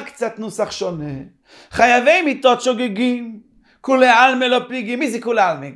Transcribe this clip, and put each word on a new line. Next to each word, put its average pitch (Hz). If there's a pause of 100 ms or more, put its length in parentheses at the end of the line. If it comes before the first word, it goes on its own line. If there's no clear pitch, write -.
קצת 226
נוסח 208
שונה. 156 (580)
חייבי 247
מיתות 254
שוגגים, 240 (400)
כולי 254
עלמא 254
לא 247
פליגי. 247
מי 269
זה 233
כולי 233
עלמא? 151